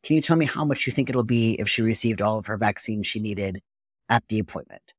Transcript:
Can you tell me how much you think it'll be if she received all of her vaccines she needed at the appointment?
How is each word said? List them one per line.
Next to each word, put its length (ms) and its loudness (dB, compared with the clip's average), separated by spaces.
Can 140 2
you 40 4
tell 160 4
me 80 4
how 220 -2
much 200 0
you 60 -4
think 160 0
it'll 160 0
be 300 2
if 160 -4
she 100 -2
received 400 0
all 160 0
of 120 -6
her 100 -4
vaccines 480 -2
she 120 -4
needed 440 -4
at 180 2
the 120 0
appointment? 580 -10